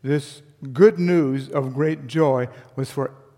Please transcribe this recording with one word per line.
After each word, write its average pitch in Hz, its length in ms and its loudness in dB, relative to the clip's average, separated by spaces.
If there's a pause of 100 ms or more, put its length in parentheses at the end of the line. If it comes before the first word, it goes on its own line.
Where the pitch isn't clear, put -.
this 143 380 -4 (320)
good 175 260 6
news 151 500 0
of 131 240 -4
great 151 340 -2
joy 131 420 0 (260)
was 135 160 -6
for 135 220 -6 (240)